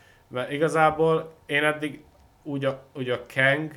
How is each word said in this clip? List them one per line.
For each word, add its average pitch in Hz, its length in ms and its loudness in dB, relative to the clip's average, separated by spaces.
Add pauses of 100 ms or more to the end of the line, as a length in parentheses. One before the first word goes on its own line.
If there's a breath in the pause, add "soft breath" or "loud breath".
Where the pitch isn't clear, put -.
(280 soft breath)
Mert 123 240 -6
igazából 156 800 2 (140)
én 147 180 0
eddig 147 380 -2 (400)
úgy 143 220 -6
a, 135 180 -4 (120)
úgy 127 160 -6
a 117 140 -4 (100)
Kang, 139 420 2